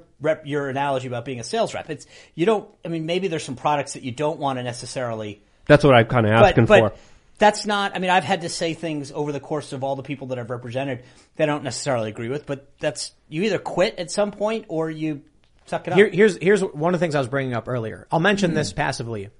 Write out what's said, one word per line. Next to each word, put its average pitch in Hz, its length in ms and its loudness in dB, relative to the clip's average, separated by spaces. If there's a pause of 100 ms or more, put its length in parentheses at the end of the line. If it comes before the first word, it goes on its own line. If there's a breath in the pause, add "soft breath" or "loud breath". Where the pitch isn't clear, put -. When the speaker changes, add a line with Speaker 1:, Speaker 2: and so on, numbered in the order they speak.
(200)
Speaker 1:
rep, 156 260 -2
your 143 220 -4
analogy 135 400 -2
about 120 160 -6
being 127 160 -10
a 113 60 -10
sales 220 280 -2
rep. 87 160 -10
It's, - 160 -12 (300 soft breath)
you 160 100 -2
don't, 208 220 0 (160)
I 165 60 -10
mean, 165 160 -6
maybe 185 240 -2
there's 160 160 -6
some 135 100 -10
products 147 380 -2
that - 100 -14
you 131 80 -8
don't 151 300 -4
wanna 131 220 -4
necessarily 113 800 -8 (260)
Speaker 2:
That's 147 180 8
what 135 100 10
I'm 117 140 8
kinda 110 200 4
Speaker 1:
But, 113 200 8
Speaker 2:
asking 117 160 4
Speaker 1:
but 113 280 6
Speaker 2:
for. - 60 -20 (380 soft breath)
Speaker 1:
that's 208 280 4
not, 202 300 -2
I 185 40 -6
mean, 180 100 -2
I've 185 160 4
had 185 160 0
to - 80 -8
say 165 240 -4
things 151 400 -8
over 147 180 -4
the 143 80 -6
course 143 320 -8
of 135 140 -6
all 139 100 -2
the 139 80 -8
people 143 240 -10
that 127 120 -6
I've 117 100 -8
represented 123 540 -8 (340 soft breath)
that 156 60 0
I - 20 4
don't 147 180 -2
necessarily 120 460 -4
agree 113 180 -8
with, 139 180 -6
but 139 220 -10 (140)
that's, - 320 -8 (160)
you 156 140 -4
either 202 140 0
quit - 420 -2
at 170 120 -8
some 208 200 0
point 220 360 -4
or 160 240 -4
you 156 300 -6 (440)
suck 170 220 -8
it 165 60 -4
up. 180 40 2
Speaker 3:
Here, 208 120 8
here's, 185 260 4
here's 185 260 4
one 175 320 -2
of 175 60 2
the 165 60 0
things 151 100 0
I 147 40 2
was 123 100 -2
bringing 131 240 -2
up 117 160 -4
earlier. 110 420 -6
I'll 160 80 2
mention 196 320 2
Speaker 1:
Hmm. 160 60 -2
Speaker 3:
this - 160 -2
passively. 117 560 -6 (100)